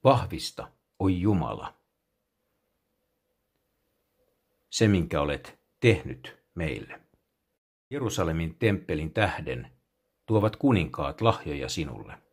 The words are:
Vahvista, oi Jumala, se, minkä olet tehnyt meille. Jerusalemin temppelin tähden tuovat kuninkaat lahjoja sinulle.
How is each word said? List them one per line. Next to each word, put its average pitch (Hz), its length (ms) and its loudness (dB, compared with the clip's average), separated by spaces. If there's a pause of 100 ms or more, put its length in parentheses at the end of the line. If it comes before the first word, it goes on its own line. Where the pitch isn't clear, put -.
Vahvista, 107 680 0 (260)
oi 95 220 2
Jumala, 85 540 0 (3000)
se, 110 180 4
minkä 82 320 2
olet 73 380 -4 (220)
tehnyt - 560 0 (180)
meille. 76 460 -8 (880)
Jerusalemin 85 640 -2
temppelin 85 580 -2
tähden 73 580 -2 (560)
tuovat 107 300 2
kuninkaat 80 640 0
lahjoja 73 480 0
sinulle. 64 500 -8 (140)